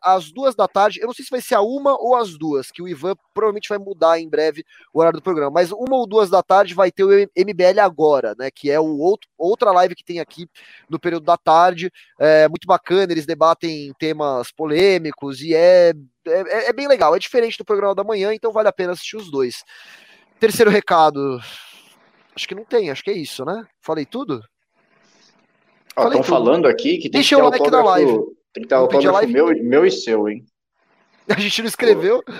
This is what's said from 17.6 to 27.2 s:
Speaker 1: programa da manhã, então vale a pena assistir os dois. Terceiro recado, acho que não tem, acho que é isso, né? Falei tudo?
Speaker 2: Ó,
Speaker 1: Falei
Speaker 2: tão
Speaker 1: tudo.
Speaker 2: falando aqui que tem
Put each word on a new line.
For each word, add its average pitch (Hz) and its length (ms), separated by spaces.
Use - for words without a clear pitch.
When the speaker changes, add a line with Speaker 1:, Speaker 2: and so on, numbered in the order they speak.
Speaker 1:
programa 202 300
da 196 100
manhã, 208 300
então 220 180
vale 214 160
a 190 40
pena 180 200
assistir - 240
os 196 140
dois. 131 340
Terceiro 220 320
recado, 151 720
acho - 100
que 185 80
não 214 120
tem, 208 240
acho 131 120
que 196 80
é 208 60
isso, 135 300
né? 208 180
Falei 156 240
tudo? 165 400
Speaker 2:
Ó, 135 100
Speaker 1:
Falei 139 140
Speaker 2:
tão 131 40
Speaker 1:
tudo. 147 120
Speaker 2:
falando 139 320
aqui 139 300
que 147 140
tem 285 100